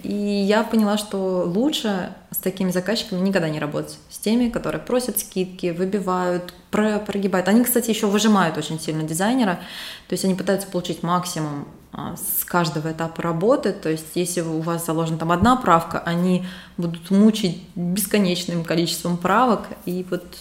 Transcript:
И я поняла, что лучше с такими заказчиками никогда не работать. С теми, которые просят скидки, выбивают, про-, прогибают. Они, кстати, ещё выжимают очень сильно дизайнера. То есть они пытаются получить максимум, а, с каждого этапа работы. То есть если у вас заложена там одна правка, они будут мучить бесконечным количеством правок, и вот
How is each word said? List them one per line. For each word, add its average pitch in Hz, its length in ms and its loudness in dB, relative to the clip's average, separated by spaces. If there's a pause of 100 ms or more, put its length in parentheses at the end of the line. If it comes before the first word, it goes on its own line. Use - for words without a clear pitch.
И 202 100 -4
я 202 500 2
поняла, 214 340 2
что 190 480 -2 (100)
лучше 214 540 0 (220)
с - 60 -8
такими 185 340 -2
заказчиками 185 500 -2
никогда 190 260 2
не 151 120 -2
работать. 147 380 -6 (120)
С - 80 -14
теми, 233 320 2
которые 156 320 -4
просят 240 380 -2
скидки, 185 520 -4
выбивают, 180 800 0 (160)
про-, 214 300 2
прогибают. 190 480 0
Они, 220 160 6
кстати, 233 280 2
ещё 214 180 0
выжимают 196 480 4
очень 156 200 -4
сильно 156 260 -4
дизайнера. 190 540 0 (520)
То - 60 -4
есть 180 100 0
они 190 100 2
пытаются 196 320 0
получить 170 360 -6
максимум, 165 640 -2 (260)
а, 147 240 -8
с - 300 -4
каждого 160 460 0
этапа 165 320 -6
работы. 196 500 2
То 165 160 -4
есть 160 160 -2 (100)
если 175 260 -2
у 160 200 -2
вас 165 240 -2
заложена 160 320 0
там 165 140 0
одна 202 240 6
правка, 170 500 2
они 180 380 2 (340)
будут 170 340 -6
мучить 196 520 4 (120)
бесконечным 175 880 0
количеством 170 540 0
правок, 208 440 4 (260)
и 180 240 -4
вот 175 120 -2 (180)